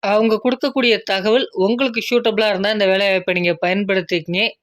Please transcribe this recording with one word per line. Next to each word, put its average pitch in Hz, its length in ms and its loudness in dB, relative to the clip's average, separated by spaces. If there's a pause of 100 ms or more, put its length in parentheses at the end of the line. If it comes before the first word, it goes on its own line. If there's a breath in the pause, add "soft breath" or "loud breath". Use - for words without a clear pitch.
அவங்க 214 340 2
கொடுக்கக்கூடிய 247 680 0
தகவல் 214 420 0 (120)
உங்களுக்கு 233 420 0
சூட்டபிளா 220 480 0
இருந்தா, 202 220 0
இந்த 208 160 0
வேலை 190 200 2
வாய்ப்பை 185 280 0
நீங்க 175 240 0
பயன்படுத்திக்கங்க. 180 840 -2 (200)